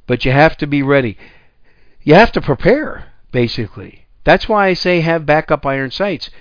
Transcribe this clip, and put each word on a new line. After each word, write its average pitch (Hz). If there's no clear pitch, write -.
But 123
you 127
have 151
to 156
be 143
ready. 135
You 147
have 220
to 170
prepare, 190
basically. 110
That's 170
why 202
I 180
say 180
have 165
backup 151
iron 135
sights. 185